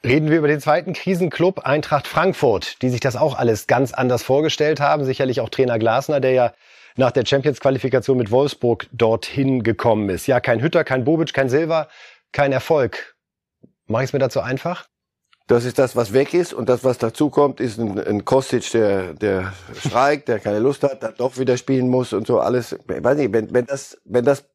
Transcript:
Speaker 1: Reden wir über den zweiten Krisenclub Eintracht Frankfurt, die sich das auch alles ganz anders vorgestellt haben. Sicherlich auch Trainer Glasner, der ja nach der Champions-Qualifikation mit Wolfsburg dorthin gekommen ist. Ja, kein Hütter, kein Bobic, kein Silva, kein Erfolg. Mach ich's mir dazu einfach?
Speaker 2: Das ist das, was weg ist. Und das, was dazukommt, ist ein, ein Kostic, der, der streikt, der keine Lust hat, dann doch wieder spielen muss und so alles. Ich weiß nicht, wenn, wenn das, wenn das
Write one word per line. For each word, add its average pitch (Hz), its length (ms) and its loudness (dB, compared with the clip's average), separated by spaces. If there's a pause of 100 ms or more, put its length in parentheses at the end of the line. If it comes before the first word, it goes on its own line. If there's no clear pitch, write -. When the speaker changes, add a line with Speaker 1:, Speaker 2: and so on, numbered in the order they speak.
Speaker 1:
Reden 151 260 2
wir 165 80 4
über 151 80 2
den 147 140 2
zweiten 160 320 0
Krisenclub 180 720 -2
Eintracht 143 400 0
Frankfurt, 147 760 0
die 127 60 0
sich 123 120 -2
das 120 160 -2
auch 143 200 0
alles 117 300 0
ganz 123 260 0
anders 127 300 -2
vorgestellt 151 560 0
haben. 147 260 0
Sicherlich 131 360 -2
auch 110 80 -4
Trainer 123 320 0
Glasner, 127 400 0
der 131 100 2
ja 123 240 2 (400)
nach 123 160 2
der 120 160 0
Champions-Qualifikation 135 920 0
mit 117 140 0
Wolfsburg 123 600 2
dorthin 120 720 0
gekommen 110 440 2
ist. 90 200 -4
Ja, 127 100 2
kein 120 240 0
Hütter, 160 220 2
kein 131 200 -2
Bobic, 160 300 0
kein 135 140 0
Silva, 156 400 0 (420)
kein 139 220 0
Erfolg. 131 640 0 (720)
Mach 113 140 -2
ich's 135 100 -4
mir 139 80 -2
dazu 131 200 0
einfach? 135 460 -6 (600)
Speaker 2:
Das 120 180 2
ist 123 160 -2
das, 127 160 2
was 113 160 -2
weg 135 200 2
ist. 170 220 0
Und 113 140 -4
das, 123 160 0
was 127 140 2
dazukommt, 139 600 0
ist 110 200 -4
ein, 107 200 -2
ein 101 260 -2
Kostic, 131 460 0
der, 98 440 0
der 95 380 -2 (320)
streikt, 139 440 0
der 117 100 0
keine 104 220 -2
Lust 131 240 0
hat, 139 180 -2
dann 113 140 -8
doch 127 220 -4
wieder 127 180 0
spielen 127 320 0
muss 127 240 0
und 107 140 -2
so 120 120 2
alles. 113 340 0
Ich - 320 -10
weiß 139 140 2
nicht, 127 140 -2
wenn, 110 200 -2
wenn 123 140 0
das, 135 380 -10
wenn 120 200 0
das 135 200 2 (100)